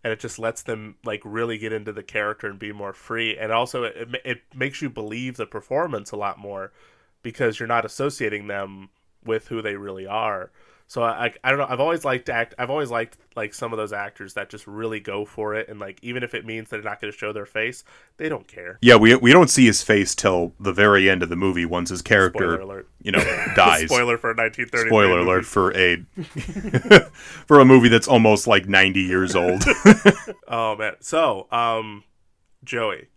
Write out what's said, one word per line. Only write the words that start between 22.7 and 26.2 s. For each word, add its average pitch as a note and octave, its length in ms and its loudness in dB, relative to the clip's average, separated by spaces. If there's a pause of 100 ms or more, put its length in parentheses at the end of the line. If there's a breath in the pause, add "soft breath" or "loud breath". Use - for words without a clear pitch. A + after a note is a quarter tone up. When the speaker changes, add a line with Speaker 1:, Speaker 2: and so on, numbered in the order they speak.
Speaker 2:
you G#2 80 -8
know, F#2+ 100 0
Speaker 1:
<laughs> - 360 -4
Speaker 2:
dies. E2+ 300 4
Speaker 1:
Spoiler A#2+ 320 0
for A#2 140 -4
a - 20 -2
nineteen A2+ 320 0
thirty-three A2+ 240 -2
Speaker 2:
Spoiler F#2+ 340 4
Speaker 1:
movie. F#2 60 2
Speaker 2:
alert F#2 160 0
for F#2+ 280 0
a, F2+ 220 2
<laughs> - 1120 2 (360 loud breath)